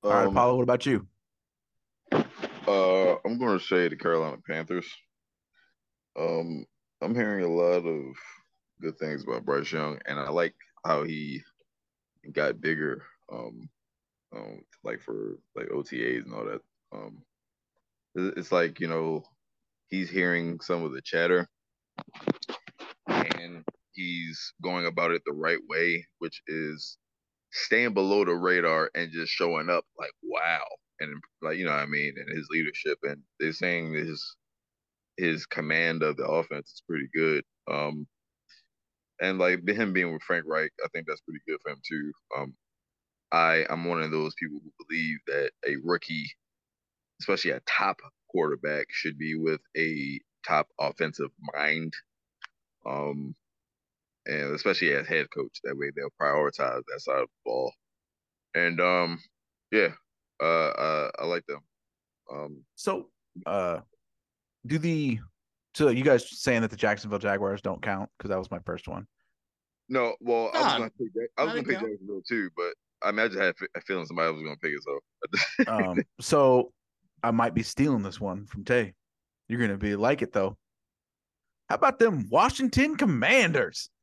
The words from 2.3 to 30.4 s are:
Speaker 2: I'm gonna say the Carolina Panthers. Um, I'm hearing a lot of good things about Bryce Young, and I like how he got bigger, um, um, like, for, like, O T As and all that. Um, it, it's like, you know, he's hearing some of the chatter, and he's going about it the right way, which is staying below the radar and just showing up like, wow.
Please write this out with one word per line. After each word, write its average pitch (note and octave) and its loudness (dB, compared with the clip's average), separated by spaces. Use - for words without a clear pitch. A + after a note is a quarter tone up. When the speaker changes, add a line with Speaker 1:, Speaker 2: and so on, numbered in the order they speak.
Speaker 2:
I'm A2+ -2
gonna A2+ 2
say F2+ 4
the D#2 -2
Carolina D#2+ 0
Panthers. E2 -4
Um, E2 -2
I'm G2+ -2
hearing G#2 0
a E2+ 2
lot F2 4
of D#2 -2
good D#2+ -6
things D2+ -4
about A#1 -4
Bryce C#2+ -2
Young, D2+ -2
and C#2+ -6
I C#2 -4
like E2 0
how D2+ 2
he D2+ -6
got C#2 0
bigger, D2+ -2
um, A#1 -12
um, G#1+ -14
like, A1+ -6
for, G#1+ -8
like, A1+ -8
O C#2+ -4
T A#1 -6
As B1 -2
and A1+ -14
all A1 -6
that. A1 -8
Um, G#1+ -14
it, F#2+ -2
it's F2+ -4
like, E2+ 2
you E2 -2
know, D#2+ -2
he's F2+ -4
hearing F2 0
some E2+ -2
of D2 -4
the C2 -8
chatter, E2+ 2
and E2 -2
he's E2+ -8
going F2+ 0
about E2+ 2
it E2+ 0
the C#2+ -4
right D#2+ 0
way, E2+ 0
which - -8
is D2+ -8
staying A#2 2
below G2 4
the F2 2
radar F2 4
and E2 -4
just E2 -4
showing E2+ 0
up F2 2
like, D2+ -8
wow. D#2+ 0